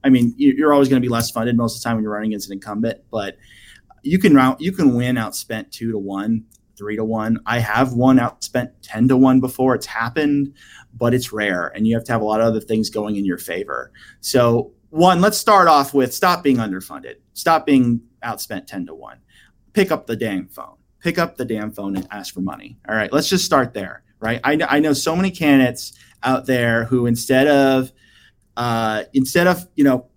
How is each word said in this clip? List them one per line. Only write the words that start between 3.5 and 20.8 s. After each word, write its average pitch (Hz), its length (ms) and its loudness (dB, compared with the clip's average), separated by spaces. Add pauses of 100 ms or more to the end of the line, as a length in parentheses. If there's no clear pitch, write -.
you 165 160 0
can 175 160 6
route, 131 260 4
you 180 120 -4
can 147 220 2
win 123 220 0
outspent 110 540 -8
two-to-one, 110 760 -6 (320)
three-to-one. 110 720 -4
I 117 140 0
have 120 340 0
won 127 240 4
outspent - 540 -4 (100)
ten-to-one 131 580 4
before. 127 340 0
It's - 120 -6
happened, 143 680 -2 (400)
but 117 220 0
it's 127 180 -4
rare, 98 420 -4
and 107 120 -2
you 113 100 2
have 117 80 -4
to 123 80 -4
have 113 80 0
a 107 60 -2
lot 110 160 0
of 117 40 2
other 110 140 0
things 110 300 -2
going 104 260 -6
in 98 80 -4
your 87 140 -2
favor. 78 520 -10 (300)
So, 117 540 0 (160)
one, 175 320 4
let's 208 160 2
start 190 280 4
off 143 280 4
with 127 180 2
stop 175 320 0
being 131 140 2
underfunded. 90 560 -8 (180)
Stop 170 320 0
being 120 380 2 (200)
outspent 110 440 -10
ten-to-one. 80 540 -14 (520)
Pick 190 180 2
up - 160 -4
the 117 100 -6
damn 101 320 -6
phone. - 260 -20 (240)